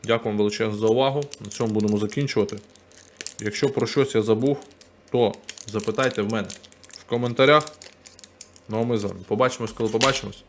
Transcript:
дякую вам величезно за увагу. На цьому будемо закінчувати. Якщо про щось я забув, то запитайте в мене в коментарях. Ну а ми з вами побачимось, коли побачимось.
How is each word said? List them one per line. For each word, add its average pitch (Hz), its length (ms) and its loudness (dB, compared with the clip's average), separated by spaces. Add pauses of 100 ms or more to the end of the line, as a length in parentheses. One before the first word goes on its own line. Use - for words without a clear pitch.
дякую 113 280 0
вам 104 60 -2
величезно 104 400 0
за 110 100 2
увагу. 135 360 2 (180)
На 104 60 -12
цьому 110 260 -2
будемо 104 240 2
закінчувати. 107 600 0 (840)
Якщо 107 300 0
про 117 180 0
щось - 280 0
я 113 60 6
забув, 117 380 2 (520)
то 117 220 4 (340)
запитайте 110 540 -2
в 101 100 0
мене 104 160 -2 (400)
в - 160 -16
коментарях. 127 680 2 (960)
Ну 110 120 -2
а - 20 0
ми 120 140 0
з 101 60 -2
вами 95 240 -6
побачимось, 117 440 0
коли 113 180 -2
побачимось. 113 600 0